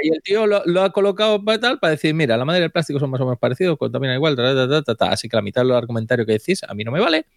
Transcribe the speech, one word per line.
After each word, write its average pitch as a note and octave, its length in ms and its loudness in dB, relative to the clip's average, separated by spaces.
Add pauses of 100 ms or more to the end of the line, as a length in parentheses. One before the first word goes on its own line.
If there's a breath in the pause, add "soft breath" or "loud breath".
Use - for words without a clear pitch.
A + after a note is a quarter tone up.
Y D3+ 120 0
el D#3 80 -6
tío G#3+ 240 0
lo, G3+ 200 2
lo F3 160 2
ha G3 100 2
colocado G3+ 520 0
pa-, A3 160 0
tal, A#3+ 180 -2
para E3 140 2
decir, D#3 220 0
"Mira, C#3 240 2
la B2+ 80 -2
madera F3 180 0
y - 20 0
el D#3+ 60 -6
plástico D3+ 280 -2
son C#3 100 -2
más C3 100 -4
o C3 60 0
menos B2 120 -2
parecidos, D3 400 0
contaminan B2+ 380 -2
igual, D3 200 0
ta, B2+ 180 2
ta, C3 140 2
ta, D3+ 140 2
ta, A#2 120 -2
ta". F2+ 180 0
Así - 160 -4
que A2+ 80 -2
la G#2+ 60 2
mitad G#2 200 -2
de B2+ 60 2
los B2+ 80 4
argumentarios A#2 500 -2
que A2 80 0
decís E3+ 300 -2
a G2+ 100 -12
mí G#2 100 -8
no A#2 80 -6
me D#3+ 80 -2
vale D#4+ 260 0 (100)